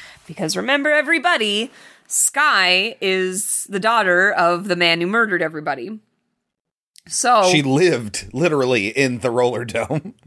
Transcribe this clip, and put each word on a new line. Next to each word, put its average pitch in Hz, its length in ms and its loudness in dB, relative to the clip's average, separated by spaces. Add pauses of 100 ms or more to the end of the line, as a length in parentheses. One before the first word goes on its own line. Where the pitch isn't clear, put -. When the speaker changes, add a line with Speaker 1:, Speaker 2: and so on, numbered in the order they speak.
(280)
Speaker 1:
Because 160 300 -6
remember, 277 340 0
everybody, 269 800 0 (360)
Sky 196 920 0
is 190 720 -2
the 196 100 -4
daughter 196 540 2
of 175 340 0
the 180 80 0
man 170 240 2
who 170 80 -2
murdered 208 340 0
everybody. 156 600 -6 (1080)
So 220 400 4
Speaker 2:
She 160 120 4
lived 131 720 0
literally 127 560 0
in 127 300 0
the 120 120 -2
Roller 120 320 0
Dome. 117 500 -4 (140)